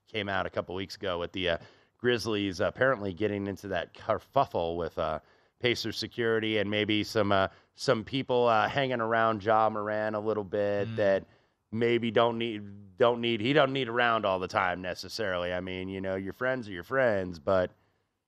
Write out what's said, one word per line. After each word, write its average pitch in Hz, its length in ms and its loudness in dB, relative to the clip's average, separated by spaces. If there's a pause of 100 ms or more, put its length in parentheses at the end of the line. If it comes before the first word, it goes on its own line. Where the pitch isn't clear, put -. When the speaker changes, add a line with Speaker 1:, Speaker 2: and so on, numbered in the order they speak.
Speaker 1:
came 101 200 -6
out 92 180 -2
a - 40 -8
couple 92 240 -6
weeks 95 220 -8
ago 90 240 -4
with 85 120 -6
the, 90 180 0
uh, 85 80 0 (400)
Grizzlies 104 600 0
apparently 104 540 0
getting 101 320 -2
into 101 220 -8
that 85 260 -4
kerfuffle 95 840 -2
with, 85 220 -4
uh, 78 220 -2 (400)
Pacers 113 360 -2
security 110 640 -2
and 101 120 0
maybe 104 340 2
some, 101 280 2
uh, 95 160 4 (260)
some 113 300 0
people, 127 420 0
uh, 110 220 4
hanging 127 320 0
around 113 420 2
Ja 110 280 4
Morant 107 440 -2
a 104 60 -2
little 107 240 -2
bit 101 440 0
Speaker 2:
Mm. 113 80 -8
Speaker 1:
that 98 280 4 (480)
maybe 117 380 2
don't 117 280 4
need, 110 240 -6 (360)
don't 120 220 4
need, 117 200 0
he 123 140 2
don't 139 180 4
need 135 160 -2
around 113 380 2
all 95 120 2
the 92 80 -2
time 92 360 -2
necessarily. 90 720 -4
I 90 60 -2
mean, 92 280 -6
you 95 140 -6
know, 95 140 -2
your 95 180 -6
friends 127 340 -4
are 101 40 -10
your 87 120 -10
friends, 101 540 0
but 92 320 2 (580)